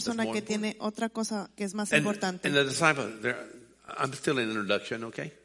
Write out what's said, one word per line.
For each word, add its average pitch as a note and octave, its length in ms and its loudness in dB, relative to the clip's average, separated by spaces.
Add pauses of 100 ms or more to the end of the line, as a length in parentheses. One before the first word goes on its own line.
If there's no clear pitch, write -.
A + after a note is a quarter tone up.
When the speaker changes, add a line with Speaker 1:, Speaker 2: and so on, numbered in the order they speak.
Speaker 1:
persona A3+ 180 0
Speaker 2:
more A3 100 -2
Speaker 1:
que G#3+ 60 0
Speaker 2:
important. G#3+ 360 -2
Speaker 1:
tiene - 40 -
otra G#3+ 300 -2
cosa G#3+ 460 -4
que G#3 80 -6
es F#3+ 120 -4
más G#3 180 -2
Speaker 2:
And, D3+ 100 6
Speaker 1:
importante. G3 440 0
Speaker 2:
and C#3+ 80 2
the C#3+ 80 6
disciples, C3 580 2
they're, A#2 160 0 (500)
I'm C3+ 260 -2
still C3+ 260 2
in A2+ 100 2
the A2 60 0
introduction, G#2 500 0
okay? C#3+ 260 -8 (140)